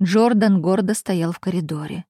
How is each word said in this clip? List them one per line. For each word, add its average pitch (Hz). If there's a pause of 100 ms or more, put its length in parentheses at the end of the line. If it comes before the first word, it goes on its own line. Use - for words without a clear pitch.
Джордан 202
гордо 185
стоял 170
в -
коридоре. 160